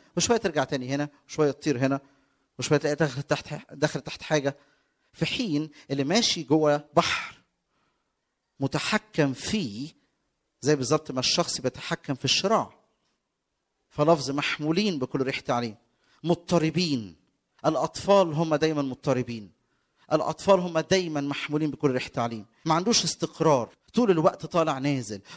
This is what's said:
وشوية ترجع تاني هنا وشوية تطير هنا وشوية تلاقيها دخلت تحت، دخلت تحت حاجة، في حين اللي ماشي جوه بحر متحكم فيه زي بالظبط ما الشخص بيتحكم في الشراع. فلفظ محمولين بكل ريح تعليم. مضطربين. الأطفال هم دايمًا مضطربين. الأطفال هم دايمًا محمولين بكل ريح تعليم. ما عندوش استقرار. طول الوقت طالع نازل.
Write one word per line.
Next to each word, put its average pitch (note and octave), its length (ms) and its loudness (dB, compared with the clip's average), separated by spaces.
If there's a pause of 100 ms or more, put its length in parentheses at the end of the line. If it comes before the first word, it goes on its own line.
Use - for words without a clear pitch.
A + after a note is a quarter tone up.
(160)
وشوية A3+ 200 2
ترجع D#3 280 0
تاني B2+ 240 -6
هنا C#3+ 200 -2 (180)
وشوية D3+ 240 0
تطير C3 280 -2
هنا C3+ 220 0 (580)
وشوية C#3+ 200 2
تلاقيها D3 180 -2
دخلت C#3 340 -2
تحت، - 420 -6
دخلت C#3+ 340 -2
تحت - 160 -14
حاجة، C#3 340 0 (560)
في - 140 -4
حين D#3 440 -2 (200)
اللي C#3 140 0
ماشي F3+ 380 0
جوه D3 520 2
بحر - 480 0 (1160)
متحكم C#3+ 720 -2
فيه C#3 600 -6 (680)
زي D3 160 2
بالظبط C#3 340 0
ما B2+ 100 -4
الشخص - 400 -2
بيتحكم - 540 -6
في - 100 -8
الشراع. F3 540 0 (1120)
فلفظ D3 420 2
محمولين D#3+ 680 -2
بكل C3 240 -2
ريح C3 180 -4
تعليم. A#2+ 360 -4 (480)
مضطربين. D#3 920 0 (500)
الأطفال D#3+ 640 2
هم D#3+ 220 0
دايمًا D3+ 280 2
مضطربين. B2 720 -4 (600)
الأطفال D#3+ 480 2
هم F3 180 -4
دايمًا D#3+ 420 0
محمولين D3 500 -2
بكل C3+ 200 0
ريح B2 180 -2
تعليم. A#2 380 -4 (180)
ما D#3+ 100 2
عندوش F#3 300 2
استقرار. D3+ 720 0 (180)
طول G#3 160 4
الوقت E3 360 2
طالع D#3 320 0
نازل. B2+ 420 -4 (160)